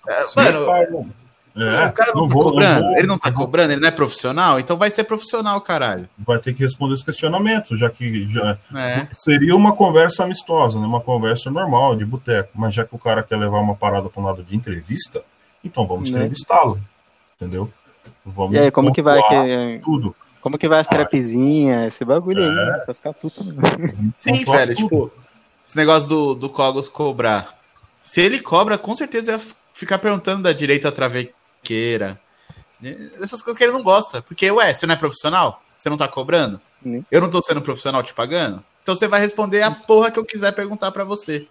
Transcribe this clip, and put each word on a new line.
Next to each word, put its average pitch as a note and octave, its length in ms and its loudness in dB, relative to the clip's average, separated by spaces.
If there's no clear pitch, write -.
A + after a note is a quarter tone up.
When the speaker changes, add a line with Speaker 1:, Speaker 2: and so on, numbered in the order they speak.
Speaker 1:
É, C3 140 -2
Speaker 2:
Sim, - 140 -6
Speaker 1:
mano, D#3 300 4
Speaker 2:
pai, F3 240 4
mano. C#3 240 -10
É, A2+ 280 2
Speaker 1:
o C3 60 -2
cara A3+ 200 2
não D#3+ 100 0
Speaker 2:
não D3+ 60 2
Speaker 1:
tá B2+ 60 2
Speaker 2:
vou, D3+ 100 6
não D#3 60 6
Speaker 1:
cobrando? D3+ 360 6
Speaker 2:
vou, - 120 2
Speaker 1:
Ele F3+ 80 4
não G3 120 0
tá D3 120 -2
Speaker 2:
não A#2+ 60 -4
vou. C3+ 100 -2
Speaker 1:
cobrando? D3+ 260 2
Ele C#3 80 -2
não D#3+ 80 4
é - 40 6
profissional? C#3 680 0
Então E3+ 160 -2
vai G#3 140 2
ser G#3+ 140 -2
profissional, A3 580 -4
caralho. A2+ 440 -2
Speaker 2:
Vai A#2 200 -2
ter B2+ 140 -6
que B2+ 100 -4
responder C3+ 300 -2
os C3+ 100 -4
questionamentos, F#3+ 760 -2
já A#2+ 80 2
que A2 400 -6
já G#2 300 -2
Speaker 1:
É. C3 400 -4
Speaker 2:
seria D#3 420 2
uma G#3 180 6
conversa E3+ 500 4
amistosa, D#3 540 0
né? G#2+ 80 -2
Uma A#2 140 -2
conversa A#2+ 500 -2
normal, C3+ 460 0
de G#2+ 80 -4
boteco. A2+ 500 -4
Mas G#2+ 200 -4
já A2+ 100 -2
que A2+ 100 -12
o A2+ 40 -14
cara A2 240 -2
quer A2 140 -4
levar G#2 240 0
uma G#2 140 0
parada G2 360 -2
pra G2+ 100 -12
um G2 60 -2
lado F#2 160 -6
de F#2 120 -12
entrevista, G#2 720 -6
então C3 220 -4
vamos C3 240 -6
Speaker 3:
Né? B2+ 80 -2
Speaker 2:
entrevistá-lo, A2+ 600 0
entendeu? F#2 300 -6
Vamos G2 300 -4
Speaker 3:
E C#3+ 40 4
aí, C#3+ 120 6
como C#3 220 2
que D#3+ 80 0
vai C#3+ 220 6
Speaker 2:
pontuar C#3 240 4
Speaker 3:
que, B2 360 -2
Speaker 2:
tudo. C3 320 -2
Speaker 3:
como C#3+ 160 -4
que E3 100 0
vai D#3 120 6
as D3+ 100 -2
Speaker 2:
Ai. - 80 4
Speaker 3:
trapzinhas, C3 880 2
esse A2+ 180 -8
bagulho F3 380 0
Speaker 2:
É. E3 60 2
Speaker 3:
aí, - 100 -6
pra B2+ 100 -10
ficar - 200 -10
puto, - 280 -12
né? F3 140 -10
Speaker 2:
Vamos A2+ 580 -2
Speaker 1:
Sim, - 300 0
Speaker 2:
pontuar C#3 140 4
Speaker 1:
velho, A#2+ 180 2
Speaker 2:
tudo. G#3+ 120 -2
Speaker 1:
tipo, D3 240 0
esse - 120 -18
negócio D#3 280 4
do, D3 280 0
do C3 160 -8
Cogos C3+ 400 -2
cobrar. A#2+ 680 -2
Se - 220 -4
ele A3 200 2
cobra, G3+ 360 2
com G#3 180 -8
certeza A#3 380 -4
ia A3 60 -4
f-, - 160 -16
ficar F#3+ 260 -4
perguntando G3 460 -2
da E3+ 80 4
direita C#3+ 400 0
travequeira. A#2 1300 -4
Essas G3+ 220 -10
coisas A#3 160 -8
que B3 60 4
ele A#3+ 80 4
não C4 100 -4
gosta. G3 400 2
Porque, F#3+ 260 -2
ué, G#3 240 4
você E3 140 -4
não E3 80 2
é - 20 0
profissional? D3+ 640 -2
Você - 140 -6
não D3+ 60 -2
tá C#3+ 100 0
cobrando? C3+ 540 -2
Speaker 3:
Sim. B2 260 -8
Speaker 1:
Eu E3 100 6
não F3+ 80 0
tô F3 140 0
sendo D3+ 180 -2
profissional C3 440 -4
te - 100 -14
pagando? B2 480 -4
Então F#3 140 -4
você G3+ 140 -2
vai G3+ 120 2
responder G#3 420 0
a A3 100 2
porra A3 400 4
que A3+ 80 -2
eu A3 40 -8
quiser G3+ 280 -2
perguntar G3+ 400 -6
pra G3 100 -6
você. F#3+ 480 -8